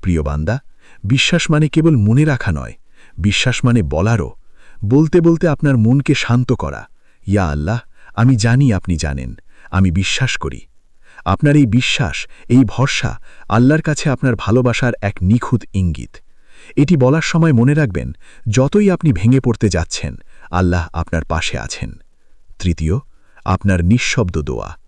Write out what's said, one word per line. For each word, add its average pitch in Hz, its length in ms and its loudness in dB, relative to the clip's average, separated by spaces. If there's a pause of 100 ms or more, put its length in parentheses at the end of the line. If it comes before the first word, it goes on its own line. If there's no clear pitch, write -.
প্রিয় 85 200 0
বান্দা, 76 380 -4 (440)
বিশ্বাস 139 480 0
মানে 156 160 2
কেবল 160 280 2
মনে 117 300 4
রাখা 131 260 -2
নয়, 65 220 -6 (440)
বিশ্বাস 104 480 -2
মানে 120 180 4
বলারও। 80 520 0 (500)
বলতে 156 360 4
বলতে 165 260 2
আপনার 143 300 2
মনকে 127 380 2
শান্ত 123 380 0
করা, 69 340 -8 (400)
"ইয়া 95 220 2
আল্লাহ, 76 300 -2 (360)
আমি 123 200 4
জানি 117 380 2
আপনি 90 220 -2
জানেন, 69 400 -6 (360)
আমি 92 200 2
বিশ্বাস 98 460 -2
করি।" 62 240 -10 (640)
আপনার 143 300 2
এই 143 100 6
বিশ্বাস, 107 640 -2 (220)
এই 123 180 6
ভরসা - 520 -4 (300)
আল্লাহর 131 320 4
কাছে 151 280 -2
আপনার 127 280 0
ভালোবাসার 123 640 0
এক 101 200 -4
নিখুঁত 110 420 0 (100)
ইঙ্গিত। 85 440 -4 (580)
এটি 151 220 2
বলার 135 240 2
সময় 160 320 2
মনে 123 200 4
রাখবেন, 87 400 -2 (360)
যতই 143 420 2
আপনি 165 220 2
ভেঙে 113 260 4
পড়তে 113 300 0
যাচ্ছেন, 82 460 -6 (360)
আল্লাহ 87 420 0
আপনার 82 320 -4
পাশে 80 340 -4
আছেন। - 400 -12 (600)
তৃতীয়, 82 360 -2 (500)
আপনার 92 400 0
নিঃশব্দ 95 560 0
দোয়া। 58 360 -10 (100)